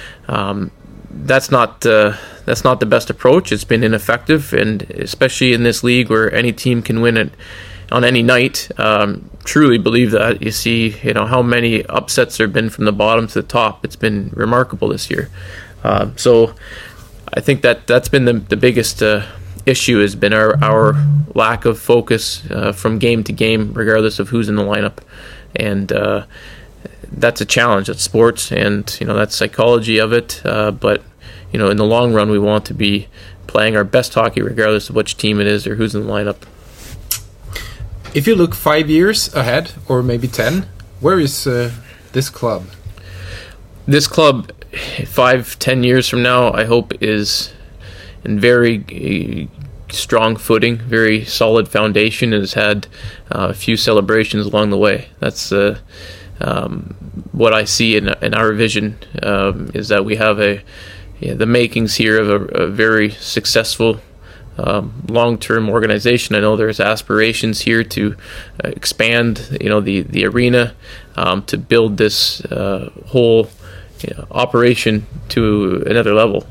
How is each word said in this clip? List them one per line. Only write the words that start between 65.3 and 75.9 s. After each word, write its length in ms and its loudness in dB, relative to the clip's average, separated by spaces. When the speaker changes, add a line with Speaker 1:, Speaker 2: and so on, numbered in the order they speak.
Speaker 1:
organization. 680 0
I 40 2
know 160 2
there's 240 -2
aspirations 800 0
here 240 0
to, 300 -4
uh, 60 -4
expand, 920 -2
you 80 -2
know, 120 2
the, 220 -2
the 240 -2
arena, 480 2
um, 280 0
to 140 -6
build 380 2
this, 500 0
uh, 440 -6
whole, 420 4
you 140 -10
know, 160 -12
operation 760 2
to 560 0
another 280 2